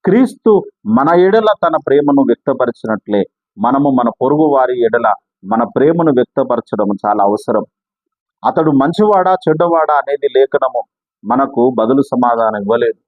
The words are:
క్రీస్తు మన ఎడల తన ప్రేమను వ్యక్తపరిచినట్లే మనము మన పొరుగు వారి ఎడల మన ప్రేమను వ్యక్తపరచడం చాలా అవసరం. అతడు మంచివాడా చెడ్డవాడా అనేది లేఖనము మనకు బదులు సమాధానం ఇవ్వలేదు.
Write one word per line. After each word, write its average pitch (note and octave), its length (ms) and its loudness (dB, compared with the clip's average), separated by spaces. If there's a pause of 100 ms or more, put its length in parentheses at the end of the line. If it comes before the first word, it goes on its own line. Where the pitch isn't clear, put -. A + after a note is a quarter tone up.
క్రీస్తు G#3+ 580 2 (240)
మన D#3 280 2
ఎడల G3 320 2 (200)
తన D#3+ 100 0 (100)
ప్రేమను C#3+ 360 2
వ్యక్తపరిచినట్లే A#2 1000 -2 (340)
మనము C3+ 320 0
మన B2 200 0 (120)
పొరుగు D3 200 0
వారి B2+ 420 0
ఎడల A2+ 300 0 (300)
మన A2+ 200 -2
ప్రేమను D#3 480 0
వ్యక్తపరచడం A#2+ 760 -2 (180)
చాలా G#2 180 0
అవసరం. G#2 400 -2 (840)
అతడు D#3 240 0
మంచివాడా F#3 680 2 (120)
చెడ్డవాడా D#3 460 0
అనేది C#3+ 420 -2
లేఖనము C3+ 480 0 (400)
మనకు B2+ 540 0
బదులు B2+ 240 2
సమాధానం A2+ 600 0
ఇవ్వలేదు. A#2 460 -2